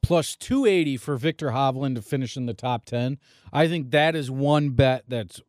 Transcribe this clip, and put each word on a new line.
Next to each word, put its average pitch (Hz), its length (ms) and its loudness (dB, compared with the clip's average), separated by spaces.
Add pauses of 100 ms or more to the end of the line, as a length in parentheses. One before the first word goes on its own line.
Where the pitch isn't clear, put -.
plus 165 340 0
two 269 280 -2
eighty 165 320 4
for 143 200 -4
Viktor 151 340 -2
Hovland 131 460 0
to 107 60 -6
finish 131 340 -4
in 127 100 -6
the 117 80 -6
top 123 320 -6
ten. 123 320 -4 (340)
I 156 140 4
think 160 240 -4
that 151 240 4
is 139 160 -4
one 143 400 2
bet 127 380 2
that's 113 400 -8